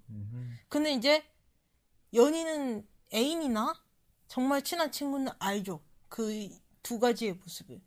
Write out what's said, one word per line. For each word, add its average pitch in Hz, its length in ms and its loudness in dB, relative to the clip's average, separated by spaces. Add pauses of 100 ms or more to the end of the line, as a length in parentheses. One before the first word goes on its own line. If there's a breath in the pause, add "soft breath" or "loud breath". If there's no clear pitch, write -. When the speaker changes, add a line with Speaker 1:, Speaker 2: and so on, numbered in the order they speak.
Speaker 1:
음흠. 110 340 -10 (240 loud breath)
Speaker 2:
근데 302 260 0
이제 285 300 4 (920)
연인은, 285 720 2 (280)
애인이나 269 600 2 (540)
정말 269 360 0
친한 339 280 -2
친구는 277 480 -2
알죠. 190 420 -2 (280)
그 214 400 -4 (320)
두 240 180 -6
가지의 233 340 2
모습을. - 540 -16